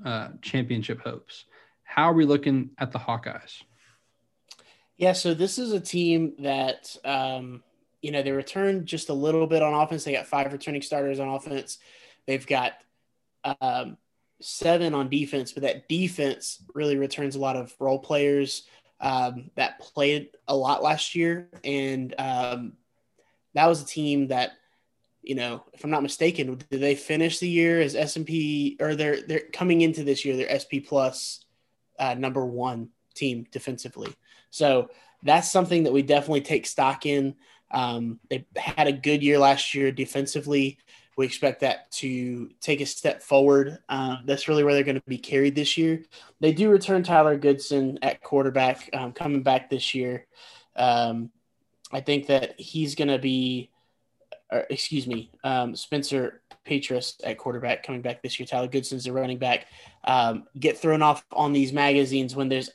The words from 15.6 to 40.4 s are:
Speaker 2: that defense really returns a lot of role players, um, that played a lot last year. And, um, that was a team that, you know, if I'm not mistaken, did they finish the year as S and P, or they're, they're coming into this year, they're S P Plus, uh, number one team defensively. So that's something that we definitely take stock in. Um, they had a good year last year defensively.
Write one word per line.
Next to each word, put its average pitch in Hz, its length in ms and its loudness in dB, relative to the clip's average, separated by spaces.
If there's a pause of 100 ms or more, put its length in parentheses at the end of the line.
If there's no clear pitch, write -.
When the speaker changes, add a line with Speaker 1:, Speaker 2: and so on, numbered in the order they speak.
Speaker 2:
that 131 260 -4
defense 160 760 -4 (120)
really 147 220 0
returns 139 380 -4
a 139 40 -8
lot 135 180 -2
of 123 220 -10
role 135 200 0
players, 143 640 0 (380)
um, 127 540 -2
that - 240 -4
played 147 520 0 (180)
a 143 60 0
lot 135 280 2
last 156 320 0
year. 170 340 0 (160)
And, 135 540 -4
um, 123 560 -4 (800)
that 151 120 6
was 160 160 4
a 139 40 -16
team 143 420 0
that, 127 240 -2 (680)
you 135 120 -6
know, 120 380 -6
if - 100 -20
I'm 147 80 -4
not 151 120 0
mistaken, 151 540 -2 (140)
did 135 100 -4
they 143 140 2
finish 160 440 -2
the 175 100 -2
year 170 320 4
as 143 140 0
S 151 220 -2
and 160 100 -6
P, 151 540 -2
or 151 140 0
they're, 147 280 0
they're 156 300 -4
coming 180 280 4
into 160 240 2
this 139 220 0
year, 135 100 0
they're 131 140 -2
S 135 160 -2
P 139 120 -6
Plus, - 680 -2 (540)
uh, 131 160 -2
number 131 300 -2
one 123 460 -6 (240)
team 120 360 -4
defensively. 120 640 -10 (360)
So 131 400 2 (320)
that's 160 280 4
something 175 340 4
that 131 80 2
we 139 100 4
definitely 143 400 2
take - 240 -2
stock 139 400 0
in. 139 280 0 (360)
Um, 117 480 -4 (100)
they 131 180 -8 (100)
had - 320 0
a 143 40 4
good 147 300 0
year 143 160 4
last 139 360 4
year 139 180 0
defensively. 135 840 -2 (380)